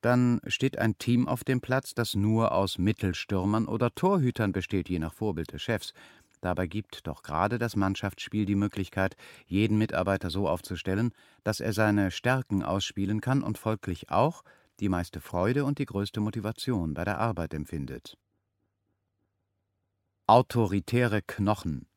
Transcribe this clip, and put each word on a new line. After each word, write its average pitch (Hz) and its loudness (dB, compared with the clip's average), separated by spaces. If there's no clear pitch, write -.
Dann 123 4
steht - -2
ein 110 0
Team 120 2
auf 127 -2
dem 113 0
Platz, 131 -2
das 113 -2
nur 107 4
aus 95 0
Mittelstürmern 101 0
oder 120 0
Torhütern 127 2
besteht, 92 -2
je 87 0
nach 80 -4
Vorbild 82 -4
des 76 -10
Chefs. - -4
Dabei 90 -2
gibt - -8
doch - -8
gerade 98 0
das 117 -4
Mannschaftsspiel 98 -2
die 101 0
Möglichkeit, 98 0
jeden 104 2
Mitarbeiter 95 0
so 92 -2
aufzustellen, 95 -2
dass - -2
er 110 -2
seine 104 4
Stärken 123 0
ausspielen 98 -2
kann 135 0
und 110 -4
folglich - -4
auch 127 2
die 101 0
meiste 87 -4
Freude 117 0
und 143 -2
die 135 -2
größte 101 -4
Motivation 104 -2
bei 80 -4
der 101 -2
Arbeit 87 -2
empfindet. 73 -8
Autoritäre 110 4
Knochen. 98 -2